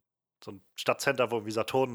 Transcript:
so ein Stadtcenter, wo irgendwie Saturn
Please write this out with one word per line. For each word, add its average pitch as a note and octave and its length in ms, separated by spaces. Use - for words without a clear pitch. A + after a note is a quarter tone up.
so G#2 80
ein F#2+ 100
Stadtcenter, B2 560
wo A#2+ 60
irgendwie G#2+ 140
Saturn B2 440